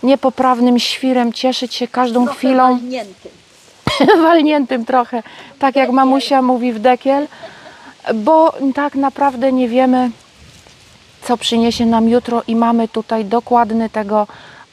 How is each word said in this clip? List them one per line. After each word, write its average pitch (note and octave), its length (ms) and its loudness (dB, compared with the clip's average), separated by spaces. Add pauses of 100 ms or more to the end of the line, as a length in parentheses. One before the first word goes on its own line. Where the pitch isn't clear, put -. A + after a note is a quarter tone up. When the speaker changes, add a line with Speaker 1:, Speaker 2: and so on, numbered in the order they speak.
Speaker 1:
niepoprawnym B3 760 2
świrem, B3 540 -2
cieszyć B3+ 400 -4
się A#3+ 140 -6
każdą B3 380 0
Speaker 2:
Trochę - 120 -4
Speaker 1:
chwilą. B3+ 260 2 (160)
Speaker 2:
walniętym. A#3 520 -12 (680)
Speaker 1:
<laughs> E4 240 4
Walniętym D4+ 640 2
trochę, B3 380 -2 (360)
tak C4+ 160 0
jak C4+ 100 2
Speaker 2:
Dekiel. B3 100 0
Speaker 1:
mamusia C4+ 460 2
mówi, B3 320 0
w A3 60 -8
dekiel, C4+ 480 0 (840)
bo D#4 400 2 (220)
tak C#4+ 200 -4
naprawdę C4+ 560 -2
nie B3+ 180 0
wiemy, B3+ 420 2 (1080)
co A#3+ 160 -2
przyniesie A#3 480 -2
nam A3+ 240 2
jutro A#3 380 -2
i A3+ 80 -2
mamy A#3 320 0
tutaj A3 380 -6
dokładny A3+ 640 0
tego G#3+ 380 -2 (460)